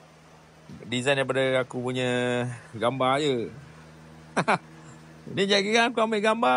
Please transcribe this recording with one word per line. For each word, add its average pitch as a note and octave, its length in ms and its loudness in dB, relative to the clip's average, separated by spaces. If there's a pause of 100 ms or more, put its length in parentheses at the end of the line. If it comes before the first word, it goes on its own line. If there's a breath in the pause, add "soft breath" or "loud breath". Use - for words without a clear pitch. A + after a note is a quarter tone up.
(880)
design C3 320 0
daripada C3 400 0
aku B2+ 160 -6
punya B2+ 320 -2 (640 loud breath)
gambar B2+ 480 0
je. C#3 160 0 (960)
<laughs> - 1040 -6
Dia G3 80 2
jadi G3 320 2
kan A#3 160 2
aku A#3 80 0
ambil A3 240 0
gambar, A#3 320 4